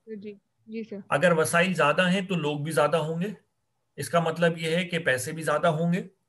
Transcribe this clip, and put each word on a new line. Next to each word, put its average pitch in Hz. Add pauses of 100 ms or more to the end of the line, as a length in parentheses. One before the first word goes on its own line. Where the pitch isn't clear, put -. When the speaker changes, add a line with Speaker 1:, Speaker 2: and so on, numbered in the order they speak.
Speaker 1:
जी, 208 (320)
जी 220
sir। 202
Speaker 2:
अगर 170
वसाइल 175
ज्यादा 151
हैं 185
तो 196
लोग 147
भी 160
ज्यादा 151
होंगे, 165 (640)
इसका 165
मतलब 165
ये 165
है 180
कि 175
पैसे 139
भी 160
ज्यादा 151
होंगे, 170 (200)